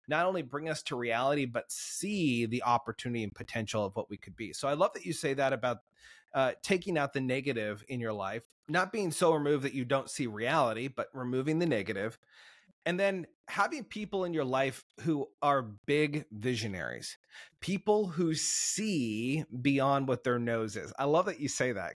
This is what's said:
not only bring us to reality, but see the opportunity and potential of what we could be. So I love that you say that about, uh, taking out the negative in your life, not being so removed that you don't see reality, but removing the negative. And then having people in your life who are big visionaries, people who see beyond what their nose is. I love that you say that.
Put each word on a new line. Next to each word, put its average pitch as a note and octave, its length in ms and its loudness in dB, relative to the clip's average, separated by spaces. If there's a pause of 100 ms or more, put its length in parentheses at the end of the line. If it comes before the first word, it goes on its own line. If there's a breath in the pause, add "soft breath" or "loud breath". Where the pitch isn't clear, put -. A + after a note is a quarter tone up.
not D#3 180 2
only F#3 160 0
bring C#3+ 260 -6
us D3+ 160 -4
to C#3 120 -4
reality, B2 480 2
but A#2+ 260 -4
see D#3 760 0
the A#2 160 -2
opportunity A#2+ 640 0
and G2+ 100 -8
potential A2 500 -4
of G2 120 -4
what A2 120 -4
we G#2 80 -10
could F#2+ 200 -16
be. G2+ 160 -10
So - 160 -4
I C#3+ 60 2
love E3 200 2
that - 100 -14
you F3 80 -4
say C#3+ 220 -2
that C3+ 180 2
about, A#2+ 260 0 (540 loud breath)
uh, C3 200 2 (100)
taking F#3 340 0
out C#3 160 2
the C#3 80 0
negative B2+ 680 -2
in B2+ 120 -4
your A2+ 140 -2
life, G2+ 300 -6 (240)
not F#3 240 0
being G3+ 180 0
so E3 240 4
removed C#3+ 300 2
that C3+ 100 -2
you C3 100 -2
don't C3 240 0
see - 180 -4
reality, A#2 640 2
but - 240 -6
removing C3 460 0
the F3 80 2
negative. G#2+ 520 0 (680 loud breath)
And F3 140 0
then F#3+ 280 2 (200)
having A3 380 0
people G3+ 400 -4
in F3 100 -4
your D3+ 100 2
life C3 400 0 (180)
who C#3+ 260 0 (120)
are C#3+ 220 4 (240)
big D3 460 2
visionaries, G2+ 840 -4 (440 loud breath)
people G#3 480 2
who D#3+ 260 2
see C#3 1080 0 (160)
beyond C#3 480 4
what B2+ 160 0
their B2 160 4
nose A2+ 360 0
is. D#2 220 -8
I C3+ 60 0
love D3+ 220 4
that F#3 120 -4
you C#3+ 80 -4
say B2+ 240 0
that. F#2+ 240 -4